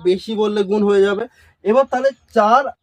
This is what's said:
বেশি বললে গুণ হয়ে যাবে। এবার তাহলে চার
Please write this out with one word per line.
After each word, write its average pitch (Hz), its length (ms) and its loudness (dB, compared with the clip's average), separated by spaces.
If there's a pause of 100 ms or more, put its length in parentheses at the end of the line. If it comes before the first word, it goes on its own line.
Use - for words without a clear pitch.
বেশি 190 240 -2 (100)
বললে 208 220 -2
গুণ 202 200 -2
হয়ে 202 240 2
যাবে। 202 160 -4 (420)
এবার 247 260 2
তাহলে 262 180 -2 (260)
চার 220 280 2 (200)